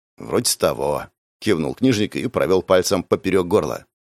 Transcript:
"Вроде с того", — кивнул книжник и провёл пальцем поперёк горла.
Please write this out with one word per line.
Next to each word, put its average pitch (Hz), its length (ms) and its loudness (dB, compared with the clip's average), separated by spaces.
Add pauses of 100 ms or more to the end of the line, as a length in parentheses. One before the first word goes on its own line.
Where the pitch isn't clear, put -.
(180)
"Вроде 90 320 -2
с - 60 -2
того", — 69 520 -2 (340)
кивнул 80 340 0
книжник 107 400 0
и 73 120 -4
провёл 85 360 0
пальцем 92 400 2
поперёк 92 440 0
горла. 80 380 0 (260)